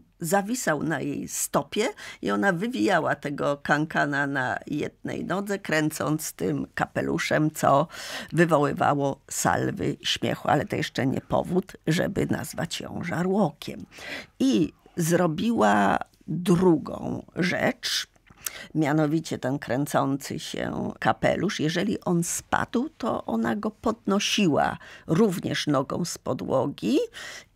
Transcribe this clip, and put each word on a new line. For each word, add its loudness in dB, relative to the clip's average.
zawisał 0
na -2
jej -4
stopie -2
i 0
ona 4
wywijała 2
tego -2
kankana 0
na -2
jednej -6
nodze, -4
kręcąc 0
tym -2
kapeluszem, 0
co 4
wywoływało 2
salwy 0
śmiechu, 0
ale 4
to -4
jeszcze -2
nie -2
powód, -2
żeby 0
nazwać -6
ją -10
żarłokiem. -2
I 4
zrobiła 2
drugą 2
rzecz – -2
mianowicie 2
ten -2
kręcący -2
się -6
kapelusz. 0
Jeżeli 0
on 0
spadł, -2
to -4
ona 0
go -4
podnosiła 2
również 2
nogą 0
z -8
podłogi 0